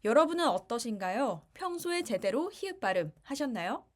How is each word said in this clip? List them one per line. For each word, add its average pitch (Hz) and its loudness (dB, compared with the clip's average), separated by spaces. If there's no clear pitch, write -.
여러분은 320 6
어떠신가요? 208 -2
평소에 349 -4
제대로 311 0
히읗 381 -8
발음 185 0
하셨나요? 262 -4